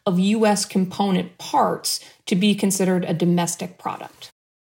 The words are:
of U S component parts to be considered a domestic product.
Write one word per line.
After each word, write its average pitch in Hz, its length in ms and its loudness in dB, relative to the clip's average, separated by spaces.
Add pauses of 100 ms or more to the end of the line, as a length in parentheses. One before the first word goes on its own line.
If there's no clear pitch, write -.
of 180 140 2
U 214 260 2
S 202 200 2
component 185 720 -2
parts - 640 -2 (260)
to 214 100 0
be 202 200 4
considered 185 500 0
a - 80 -2
domestic 175 640 -2
product. - 540 -12 (320)